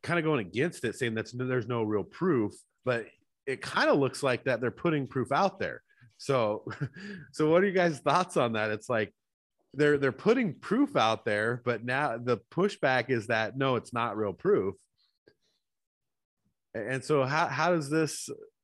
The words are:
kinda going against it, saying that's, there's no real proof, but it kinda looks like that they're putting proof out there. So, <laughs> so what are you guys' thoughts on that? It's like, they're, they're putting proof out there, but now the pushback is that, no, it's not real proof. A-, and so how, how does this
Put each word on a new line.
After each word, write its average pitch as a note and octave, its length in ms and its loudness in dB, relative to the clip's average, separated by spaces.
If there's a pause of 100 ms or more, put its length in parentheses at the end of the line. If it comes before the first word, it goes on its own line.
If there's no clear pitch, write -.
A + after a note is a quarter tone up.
kinda E3+ 180 0
going D3+ 240 0
against A#2+ 380 -4
it, A2 120 -4
saying A#2 200 -2
that's, A2 160 -6
there's B2+ 360 -4
no A#2 160 -2
real G#2+ 200 0
proof, A#2 500 -2 (320)
but A#2 200 -2 (400)
it - 160 -6
kinda C4+ 320 2
looks C#3 300 0
like B2 220 0
that B2 160 0
they're B2 100 0
putting D3+ 360 0
proof A#2+ 240 -4
out F#3 280 0
there. C#2+ 220 -6 (360)
So, A2+ 480 0 (340)
<laughs> G3 320 -14
so D#3 180 0
what F3 140 6
are G3+ 40 2
you F#3+ 60 0
guys' F3 260 2
thoughts F3 380 2
on A#2+ 160 2
that? G#2+ 180 0
It's G#2+ 180 -8
like, A2 240 0 (600)
they're, D3 240 4
they're C3+ 140 2
putting A3 480 2
proof - 360 0
out A2+ 300 4
there, A2+ 400 0
but A#2 200 -2
now B2+ 320 -2
the A#2+ 200 0 (140)
pushback C3+ 580 2
is A#2 180 0
that, A2+ 300 0
no, C3+ 180 2
it's - 180 -6
not A#2 240 -2
real G#2 160 -2
proof. G#2 420 0 (2000)
A-, A2+ 40 -6 (100)
and C3 140 -6
so D3 200 2
how, D3 240 0
how D#3 240 0
does D#3 180 0
this D3+ 400 -2 (340)